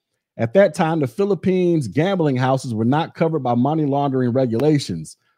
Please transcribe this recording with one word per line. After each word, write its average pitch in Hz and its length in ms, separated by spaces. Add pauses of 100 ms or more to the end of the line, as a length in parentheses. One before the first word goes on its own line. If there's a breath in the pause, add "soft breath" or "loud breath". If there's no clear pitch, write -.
(360)
At 113 180
that 190 200
time, 160 260
the 139 60
Philippines' 180 840
gambling 156 480
houses 127 380
were 110 100
not 143 300
covered 160 240
by 127 160
money 143 320
laundering 135 460
regulations. 120 840 (220)